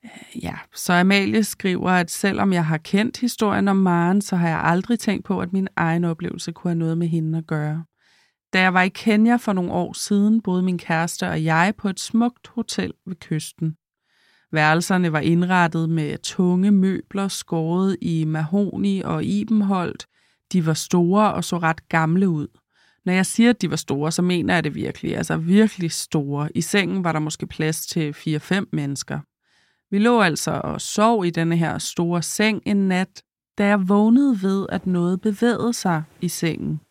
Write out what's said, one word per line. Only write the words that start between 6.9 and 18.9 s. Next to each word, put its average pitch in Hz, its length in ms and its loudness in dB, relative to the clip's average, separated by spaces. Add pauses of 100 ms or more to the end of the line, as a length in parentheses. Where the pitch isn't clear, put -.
med 170 100 0
hende 160 300 -2
at 160 80 -8
gøre. 156 380 -4 (680)
Da 185 80 2
jeg 185 140 4
var 185 80 6
i 185 60 4
Kenya 220 480 4
for 220 160 -2
nogle 180 200 -2
år 175 200 -2
siden, 208 480 2
boede 185 220 0
min 185 160 0
kæreste 170 520 -2
og 156 140 -2
jeg 165 340 2
på 202 100 -4
et 185 120 -6
smukt - 480 -2
hotel - 440 -6 (140)
ved 180 100 -10
kysten. - 600 -6 (760)
Værelserne 165 600 2
var 156 60 0
indrettet 170 720 2
med 156 320 -2
tunge 180 480 2
møbler, 196 580 2
skåret 175 720 -2
i 160 240 -2
mahoni 185 800 -2